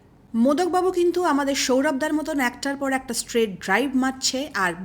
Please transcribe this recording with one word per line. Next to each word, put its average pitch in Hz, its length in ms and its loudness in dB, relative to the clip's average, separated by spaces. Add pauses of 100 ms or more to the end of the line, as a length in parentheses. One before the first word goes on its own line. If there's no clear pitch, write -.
(360)
মোদকবাবু 330 560 2
কিন্তু 349 320 2
আমাদের 285 320 2
সৌরভদার 277 580 0
মতন 302 260 -2
একটার 277 380 -2
পর 269 160 -2
একটা 262 200 -4
স্ট্রেট 226 500 -2
ড্রাইভ 240 320 0
মারছে, 262 580 -2
আর 185 200 0 (120)